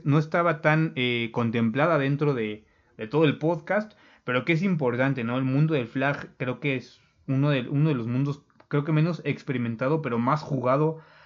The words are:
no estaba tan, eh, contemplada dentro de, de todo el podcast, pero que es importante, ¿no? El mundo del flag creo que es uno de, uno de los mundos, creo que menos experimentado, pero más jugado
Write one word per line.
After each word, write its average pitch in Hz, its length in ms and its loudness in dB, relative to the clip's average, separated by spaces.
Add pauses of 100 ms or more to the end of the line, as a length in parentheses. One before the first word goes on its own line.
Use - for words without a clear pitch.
no 147 160 4
estaba 160 420 0
tan, 160 340 2
eh, 120 380 0
contemplada 117 640 2
dentro 143 380 0
de, 107 300 -6 (320)
de 113 100 -10
todo 151 180 2
el - 140 2
podcast, 175 540 -2 (320)
pero 123 200 0
que 170 80 2
es 160 80 0
importante, 131 640 0
¿no? 123 160 -2
El 135 40 -2
mundo 147 300 2
del 123 140 0
flag 139 500 -4
creo 127 220 -6
que 139 160 -2
es - 260 -12 (260)
uno 139 220 2
de, 131 180 0
uno 147 220 2
de 143 60 2
los 113 100 -4
mundos, 135 380 -2 (240)
creo 147 160 0
que 160 80 -4
menos 156 340 0
experimentado, 131 800 -4
pero 117 160 -2
más 139 240 0
jugado 143 560 0 (260)